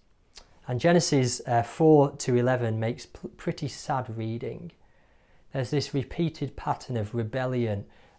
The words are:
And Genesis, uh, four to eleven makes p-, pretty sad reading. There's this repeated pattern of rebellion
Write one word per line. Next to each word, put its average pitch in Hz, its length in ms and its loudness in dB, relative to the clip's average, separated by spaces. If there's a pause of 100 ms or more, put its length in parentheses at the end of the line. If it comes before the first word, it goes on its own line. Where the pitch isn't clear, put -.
(680)
And 123 100 -2
Genesis, 151 680 4
uh, 120 160 2
four 147 540 6
to 123 200 0
eleven 120 420 2
makes 113 280 -4
p-, - 220 -16 (100)
pretty 160 300 -6
sad 123 500 -6
reading. 117 540 -8 (800)
There's 131 180 -4
this 147 240 -2
repeated 147 600 -4
pattern - 440 -6
of 104 160 -4
rebellion 120 720 -2 (320)